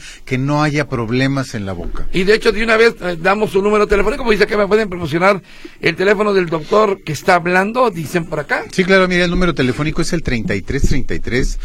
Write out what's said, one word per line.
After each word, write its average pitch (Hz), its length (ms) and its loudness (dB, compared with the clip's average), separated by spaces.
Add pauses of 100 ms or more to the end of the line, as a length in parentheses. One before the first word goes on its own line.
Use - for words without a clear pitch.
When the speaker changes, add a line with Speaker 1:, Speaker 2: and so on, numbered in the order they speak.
(260)
Speaker 1:
que 131 120 -2
no 147 260 0
haya 151 240 0
problemas 127 680 -2
en 101 100 -6
la 95 80 -6
boca. - 400 -4
Speaker 2:
Y 180 100 0
de 202 120 4
hecho, 220 160 2
de 220 120 -4
una 220 140 2
vez, 233 240 4
eh, 175 180 -4
damos 196 320 0
su 190 100 2
número 208 260 2
telefónico, 196 360 0
como 220 80 2
dice 202 160 2
que 214 100 -2
me 202 100 0
pueden 208 220 2
promocionar 175 520 0 (400)
el 165 140 0
teléfono 202 380 2
del 185 140 2
doctor 196 560 0
que 160 100 -6
está 180 220 2
hablando, 196 540 0
dicen 165 360 -4
por 151 140 -6
acá. 254 320 -4
Speaker 1:
Sí, 190 120 0
claro, 185 240 4
mira, 180 180 0
el 170 60 0
número 175 240 2
telefónico 147 460 0
es 131 120 0
el 165 100 -2
treinta 107 320 -2
y 92 60 -4
tres - 220 -2
treinta 123 320 4
y 80 40 0
tres 120 460 0